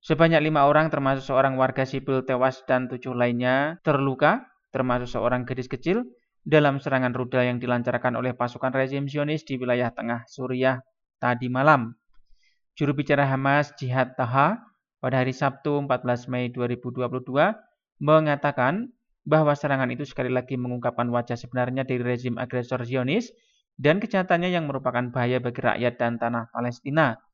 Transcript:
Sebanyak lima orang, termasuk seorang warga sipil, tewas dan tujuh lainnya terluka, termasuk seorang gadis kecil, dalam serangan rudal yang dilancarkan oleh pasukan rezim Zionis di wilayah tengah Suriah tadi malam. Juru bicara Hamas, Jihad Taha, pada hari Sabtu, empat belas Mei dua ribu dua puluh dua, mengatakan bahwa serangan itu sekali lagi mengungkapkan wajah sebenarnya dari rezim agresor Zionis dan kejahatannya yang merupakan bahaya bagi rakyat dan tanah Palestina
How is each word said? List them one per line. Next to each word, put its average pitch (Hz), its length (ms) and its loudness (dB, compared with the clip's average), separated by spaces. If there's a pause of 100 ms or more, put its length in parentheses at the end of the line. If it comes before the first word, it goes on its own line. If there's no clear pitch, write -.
Sebanyak 165 340 4
lima 151 300 4
orang, 151 240 4
termasuk 135 400 -2
seorang 135 240 4
warga 131 260 2
sipil, 131 460 -2
tewas 131 400 0
dan 127 240 0
tujuh 123 240 -8
lainnya 127 680 0
terluka, 143 600 2 (240)
termasuk 123 480 -2
seorang 120 320 0
gadis 123 160 -6
kecil, 175 400 -2 (400)
dalam 147 320 4
serangan 131 400 -2
rudal 127 260 0
yang 123 140 0
dilancarkan 123 560 -2
oleh 120 240 -4
pasukan 123 340 -4
rezim 135 380 -2
Zionis 147 400 -4
di 131 100 -4
wilayah 123 320 0
tengah 117 380 -6
Suriah 127 500 -2 (400)
tadi 123 300 -2
malam. 127 480 2 (800)
Juru 143 180 0
bicara 143 300 2
Hamas, 139 560 2
Jihad 127 340 0
Taha, 139 460 2 (420)
pada 127 220 2
hari 127 100 -2
Sabtu, 143 480 -2
empat 131 240 -2
belas 123 220 -2
Mei 123 240 -4
dua 123 160 -4
ribu 123 240 -6
dua 123 160 -4
puluh 127 160 -6
dua, 135 220 2 (520)
mengatakan 147 920 2 (320)
bahwa 151 320 4
serangan 135 320 -2
itu 123 160 -6
sekali 131 240 -6
lagi 123 320 -2
mengungkapkan 123 480 -4
wajah 120 320 -2
sebenarnya 127 480 -4
dari 123 160 -2
rezim 123 320 -4
agresor 123 480 -6
Zionis 131 480 -2 (480)
dan - 160 4
kejahatannya 185 560 0
yang 165 160 -2
merupakan 127 400 -2
bahaya 123 320 0
bagi 123 240 -6
rakyat 120 320 0
dan 117 240 -2
tanah 117 320 -4
Palestina 123 640 0 (180)